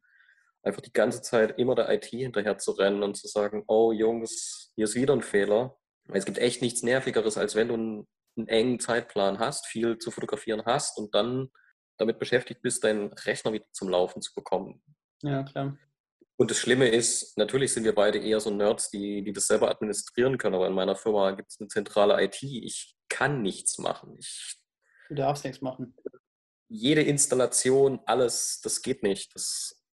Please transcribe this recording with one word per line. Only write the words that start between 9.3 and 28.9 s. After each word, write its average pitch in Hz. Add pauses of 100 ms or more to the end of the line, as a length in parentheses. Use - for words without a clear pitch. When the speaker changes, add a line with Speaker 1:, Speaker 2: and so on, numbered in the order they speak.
Speaker 1:
hast, 127
viel 113
zu 117
fotografieren 110
hast 131
und 107
dann 127 (480)
damit 110
beschäftigt -
bist, 123
deinen 107
Rechner -
wieder 107
zum 95
Laufen 92
zu -
bekommen. - (380)
Speaker 2:
Ja, 139
klar. 139 (600)
Speaker 1:
Und 117
das -
Schlimme 127
ist, -
natürlich 120
sind 113
wir 107
beide 104
eher 107
so 113
Nerds, 104
die, 101
die 104
das 101
selber 107
administrieren 120
können, 95
aber 92
in 92
meiner 95
Firma 101
gibt's -
eine 104
zentrale 101
I 95
T. 135
Ich - (100)
kann 135
nichts -
machen. -
Ich - (520)
Speaker 2:
Du 147
darfst 143
nichts 131
machen. 127 (720)
Speaker 1:
Jede 131
Installation, 131
alles, 120
das -
geht 123